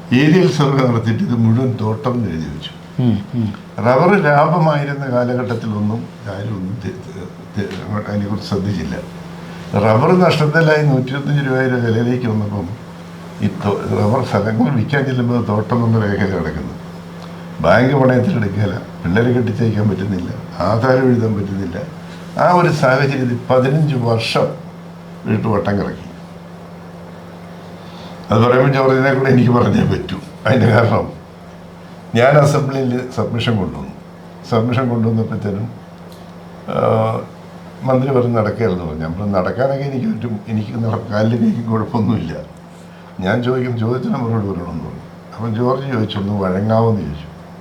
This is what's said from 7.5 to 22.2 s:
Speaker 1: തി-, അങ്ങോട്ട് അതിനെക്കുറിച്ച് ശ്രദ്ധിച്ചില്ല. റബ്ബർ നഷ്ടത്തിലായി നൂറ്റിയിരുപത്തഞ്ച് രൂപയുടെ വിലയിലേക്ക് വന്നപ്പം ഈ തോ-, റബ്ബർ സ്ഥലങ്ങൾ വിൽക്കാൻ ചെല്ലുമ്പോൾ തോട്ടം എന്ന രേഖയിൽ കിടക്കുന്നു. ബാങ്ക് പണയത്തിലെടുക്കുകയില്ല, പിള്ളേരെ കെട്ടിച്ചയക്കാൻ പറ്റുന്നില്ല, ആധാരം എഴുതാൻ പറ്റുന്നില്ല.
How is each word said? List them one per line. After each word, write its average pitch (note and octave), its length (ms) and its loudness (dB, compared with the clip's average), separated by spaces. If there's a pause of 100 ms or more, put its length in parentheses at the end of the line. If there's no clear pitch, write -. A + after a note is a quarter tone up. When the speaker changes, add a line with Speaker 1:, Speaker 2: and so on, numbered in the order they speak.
Speaker 1:
തി-, G2 300 -6
അങ്ങോട്ട് G#2 240 -6
അതിനെക്കുറിച്ച് G2+ 380 -4
ശ്രദ്ധിച്ചില്ല. G2 480 -2 (800)
റബ്ബർ A2+ 440 4
നഷ്ടത്തിലായി D#3 680 4
നൂറ്റിയിരുപത്തഞ്ച് C#3 600 2
രൂപയുടെ C3 340 2
വിലയിലേക്ക് A#2+ 460 2
വന്നപ്പം G2+ 420 -2 (760)
ഈ - 20 2
തോ-, - 360 -2 (180)
റബ്ബർ A#2 240 2
സ്ഥലങ്ങൾ A2 460 0
വിൽക്കാൻ B2+ 340 0
ചെല്ലുമ്പോൾ A#2+ 440 0
തോട്ടം G#2+ 360 0
എന്ന A2+ 220 4
രേഖയിൽ G2 280 0
കിടക്കുന്നു. D#2+ 400 -4 (840)
ബാങ്ക് A#2+ 340 4
പണയത്തിലെടുക്കുകയില്ല, G#2+ 840 2 (240)
പിള്ളേരെ A#2 300 2
കെട്ടിച്ചയക്കാൻ A2 560 2
പറ്റുന്നില്ല, F#2 420 -2 (280)
ആധാരം A#2 460 2
എഴുതാൻ A2+ 300 2
പറ്റുന്നില്ല. F#2+ 440 -4 (600)